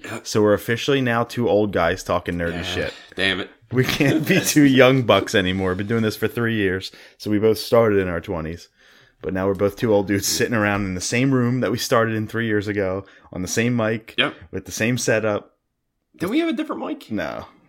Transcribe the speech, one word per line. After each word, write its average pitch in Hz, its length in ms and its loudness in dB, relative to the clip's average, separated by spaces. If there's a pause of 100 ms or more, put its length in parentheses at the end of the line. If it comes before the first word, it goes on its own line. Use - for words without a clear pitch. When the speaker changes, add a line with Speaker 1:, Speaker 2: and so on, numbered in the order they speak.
Speaker 1:
Yep. 117 200 -14
Speaker 2:
So 110 160 0
we're 104 120 6
officially 120 480 0
now 117 240 0
two 120 240 -2
old 104 240 2
guys 90 280 0
talking 90 340 -2
nerdy 85 180 -2
Speaker 1:
Yeah. 85 100 -6
Speaker 2:
shit. 90 300 -6 (220)
Speaker 1:
Damn 95 260 -2
it. - 80 -10 (240)
Speaker 2:
We 127 100 2
can't 143 420 0
be 180 140 2
two - 240 4
young 131 380 6
bucks 104 340 2
anymore. 92 400 0
Been 101 120 -6
doing 113 160 -2
this 107 120 -2
for 107 140 -4
three 113 260 -2
years. 95 340 0 (280)
So - 120 -8
we 104 100 2
both 110 180 4
started 113 420 4
in 92 80 0
our 85 140 -4
twenties. 82 480 -8 (520)
But - 120 -6
now 92 140 0
we're 98 80 2
both 101 200 0
two 113 180 0
old 101 140 2
dudes 98 200 0
sitting 117 260 -2
around 104 320 0
in 92 100 -4
the 90 60 -6
same 131 320 0
room 123 260 2
that 110 120 0
we 117 60 -2
started 113 380 0
in 107 100 -2
three 113 220 -4
years 104 220 0
ago, 98 340 -2 (300)
on 90 80 -8
the 90 80 -6
same 120 260 0
mic, 110 420 -4
Speaker 1:
Yep. 135 160 -2 (180)
Speaker 2:
with 95 120 -10
the - 80 -16
same 120 260 -2
setup. 110 600 -2 (580)
Speaker 1:
Did 175 140 -6
we 269 100 0
have 339 80 0
a 320 60 -2
different - 320 -8
mic? - 260 -10
Speaker 2:
No. 73 360 -6 (220)